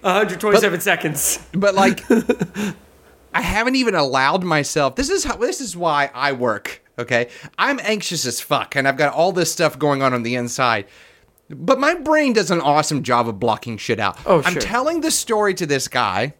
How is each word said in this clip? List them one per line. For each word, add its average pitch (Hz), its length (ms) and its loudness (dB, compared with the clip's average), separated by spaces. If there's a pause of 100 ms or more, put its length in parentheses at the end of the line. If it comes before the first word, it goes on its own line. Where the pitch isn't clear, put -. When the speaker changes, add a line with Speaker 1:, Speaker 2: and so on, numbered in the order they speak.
Speaker 1:
A 185 80 2
hundred 180 280 0
twenty-seven 202 380 4
Speaker 2:
But, 170 40 -6
Speaker 1:
seconds. - 560 -2 (140)
Speaker 2:
but, 196 220 2
like, 196 320 4
Speaker 1:
<laughs> - 1300 -2
Speaker 2:
I 170 60 2
haven't 226 360 0
even 233 180 2
allowed 143 500 2
myself, 147 520 0
this 269 140 -2
is 392 140 0
how, 262 120 -4
this 240 240 -2
is 190 160 -10
why 151 380 0
I 139 180 0
work, 120 500 -4 (160)
okay? 120 300 0 (300)
I'm 247 240 0
anxious 185 440 -4
as 120 140 -6
fuck, - 360 -2
and 135 100 2
I've 135 120 2
got 147 160 2
all 170 180 2
this 170 180 0
stuff 156 280 -2
going 143 240 0
on 131 120 2
on 120 80 -2
the 120 140 -2
inside. 120 500 -2 (640)
But 160 300 0
my 302 140 2
brain 302 400 0
does 196 160 0
an 170 100 2
awesome 147 420 0
job 120 260 2
of 101 120 -8
blocking 110 360 -2
shit 104 220 -2
out. 101 280 -2
Speaker 1:
Oh, 165 180 4
Speaker 2:
I'm - 80 2
Speaker 1:
sure. 143 100 -2
Speaker 2:
telling 262 380 -2
the 311 100 0
story 208 440 0
to 175 120 -4
this 143 220 -2
guy 117 520 -2